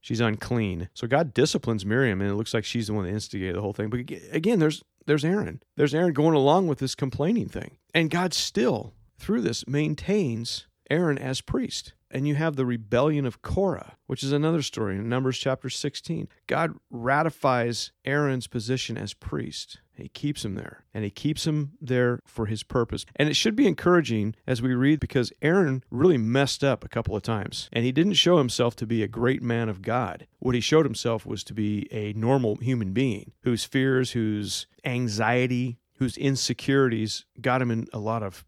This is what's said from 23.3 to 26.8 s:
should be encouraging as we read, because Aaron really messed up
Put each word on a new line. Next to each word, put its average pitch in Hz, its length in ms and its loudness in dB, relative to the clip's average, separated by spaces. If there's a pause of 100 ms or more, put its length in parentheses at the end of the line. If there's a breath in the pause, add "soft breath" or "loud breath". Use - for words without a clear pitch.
should 220 240 2
be 269 100 6
encouraging 120 680 2 (120)
as 123 140 0
we 127 120 0
read, 139 280 4
because - 400 0
Aaron 151 500 2
really 143 260 6
messed 123 460 2
up 127 220 0